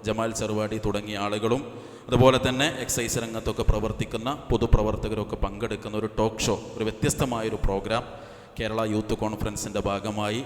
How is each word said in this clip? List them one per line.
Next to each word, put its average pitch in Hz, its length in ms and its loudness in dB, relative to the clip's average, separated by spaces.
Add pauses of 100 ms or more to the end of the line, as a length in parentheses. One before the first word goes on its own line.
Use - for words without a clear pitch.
ജമാൽ 113 280 0
ചെറുവാടി 107 460 -2
തുടങ്ങിയ 104 400 -2
ആളുകളും 110 440 2 (440)
അതുപോലെ 127 340 8
തന്നെ 127 280 2 (120)
എക്സൈസ് 117 440 -2
രംഗത്തൊക്കെ 113 400 -2
പ്രവർത്തിക്കുന്ന 110 640 0 (200)
പൊതുപ്രവർത്തകരൊക്കെ 107 960 2
പങ്കെടുക്കുന്ന 104 520 -6
ഒരു 107 200 -2
ടോക്ക് 110 280 2
ഷോ, 110 100 2 (180)
ഒരു 110 100 -4
വ്യത്യസ്തമായൊരു 113 840 0
പ്രോഗ്രാം 101 380 0 (560)
കേരള 110 220 0 (120)
യൂത്ത് 107 280 0
കോൺഫറൻസിൻ്റെ 107 680 -4
ഭാഗമായി 104 580 -2